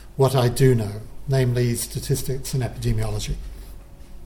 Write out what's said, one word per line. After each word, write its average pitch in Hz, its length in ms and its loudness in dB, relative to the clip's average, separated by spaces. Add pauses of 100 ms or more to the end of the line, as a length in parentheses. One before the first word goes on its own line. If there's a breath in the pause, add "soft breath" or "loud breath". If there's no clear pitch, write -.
(160 loud breath)
what 131 180 4
I 123 140 6
do 131 260 6
know, 107 280 -2 (260)
namely 123 480 2
statistics - 800 -4
and 131 80 0
epidemiology. 107 720 -2 (920 loud breath)